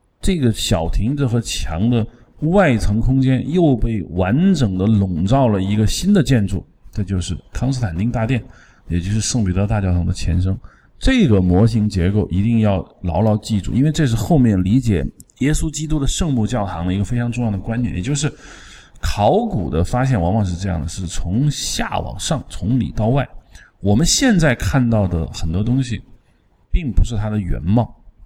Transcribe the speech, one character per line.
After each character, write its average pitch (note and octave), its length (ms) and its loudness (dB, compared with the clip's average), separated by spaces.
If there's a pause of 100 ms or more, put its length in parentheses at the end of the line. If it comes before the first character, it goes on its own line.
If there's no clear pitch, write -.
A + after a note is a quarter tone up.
(200)
这 F#3+ 160 0
个 B2+ 160 2
小 E2 380 -2
亭 B2 260 0
子 C#3+ 80 0
和 A#2 160 0
墙 F#2 480 -2
的 A#2 160 2 (360)
外 D#3+ 360 2
层 G#2 240 2
空 C3 220 2
间 B2+ 260 0
又 D#3 280 4
被 A2 340 -2
完 A2 420 2
整 A2+ 240 0
的 F#2 80 0
笼 G2 400 2
罩 C3 220 4
了 G2+ 160 0
一 G2+ 140 0
个 G#2+ 100 2
新 F#3 260 0
的 G3 80 4
建 A#2+ 240 2
筑， F2+ 220 -4 (240)
这 G#2 140 -6
就 F#2 160 -2
是 E2+ 180 -6 (140)
康 C3 200 -2
斯 B2+ 80 -4
坦 F2 160 -4
丁 G#2+ 140 -2
大 A2+ 160 -2
殿， A#2 160 -2 (460)
也 F2 100 -2
就 F#2 140 -4
是 A2+ 80 0
圣 A#2+ 240 -2
彼 F2+ 80 0
得 G2 120 0
大 G#2+ 160 -2
教 F#2 120 0
堂 E2+ 120 0
的 F#2 80 0
前 E2+ 300 0
身。 F#2+ 160 -2 (400)
这 A#3+ 300 4
个 G2+ 120 4
模 F2+ 240 4
型 A2 240 2
结 F#2 220 0
构 G#2 200 0
一 F#2 120 0
定 A2+ 180 2
要 G2+ 240 0 (180)
牢 E2+ 180 -2
牢 G#2+ 160 2
记 G#2 240 -2
住， - 120 -4
因 B2+ 120 2
为 D#3 80 2
这 D#3 120 0
是 A2+ 120 0
后 E3 200 0
面 A2+ 280 4
理 A2+ 160 2
解 F#2+ 260 0 (320)
耶 C#3+ 140 0
稣 D#3+ 180 0
基 D3 160 -6
督 D3+ 140 -2
的 C3+ 60 -2
圣 D3+ 260 0
母 A2+ 120 0
教 G#2 220 -2
堂 F2 180 -6
的 F2+ 80 -2
一 G2 60 0
个 G2+ 60 0
非 A#2+ 120 -4
常 A#2+ 140 -2
重 A#2+ 140 -4
要 A2+ 60 -2
的 G2 60 -2
观 A2 240 -6
点， A#2+ 140 -4
也 F2+ 60 -4
就 A#2+ 120 -4
是 D3 200 -4 (680)
考 D3+ 460 2
古 G2+ 240 -4
的 E2 140 0
发 B2 200 0
现 C3 160 2
往 F2 140 0
往 A2 100 0
是 F2 120 -2
这 F#2+ 120 -6
样 E2+ 120 -4
的： C#2+ 80 -6
是 F2+ 180 -8
从 G#2+ 420 -2
下 - 520 -4
往 - 180 -8
上， - 300 -4
从 A#2+ 320 -2
里 D#2+ 100 -4
到 G#2+ 180 -2
外。 C3+ 200 0 (500)
我 G3+ 160 2
们 E3+ 100 4
现 B3 320 2
在 D#3 180 4
看 B2 360 0
到 G#2+ 160 2
的 E2+ 220 -2
很 - 240 -4
多 F#2+ 100 -2
东 B2 200 0
西 A#2+ 200 -6 (680)
并 D#3+ 180 0
不 - 140 4
是 A#2+ 100 -2
它 G#2+ 140 -2
的 G#2+ 100 0
原 C#2 240 -2
貌， G#2+ 320 0 (320)